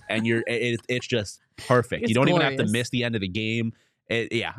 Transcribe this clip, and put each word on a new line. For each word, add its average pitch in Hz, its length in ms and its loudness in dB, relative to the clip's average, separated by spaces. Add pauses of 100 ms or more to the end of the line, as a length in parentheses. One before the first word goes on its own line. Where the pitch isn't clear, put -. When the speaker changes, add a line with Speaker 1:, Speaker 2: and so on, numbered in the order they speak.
(100)
Speaker 1:
and 110 160 0
you're, 117 180 2
<laughs> - 20 -12
it, 117 340 0 (100)
it's 123 160 -2
just 107 340 -2 (160)
perfect. 120 460 2
Speaker 2:
It's 120 80 0
Speaker 1:
You 113 60 2
don't 135 120 4
even 170 140 4
have 131 80 2
to 135 60 -4
Speaker 2:
glorious. 107 160 0
Speaker 1:
miss 123 180 -2
the 120 120 -2
end 117 120 -2
of 101 80 -2
the 98 60 -2
game. 110 440 -2 (380)
It, 113 200 -2
yeah, 98 280 -4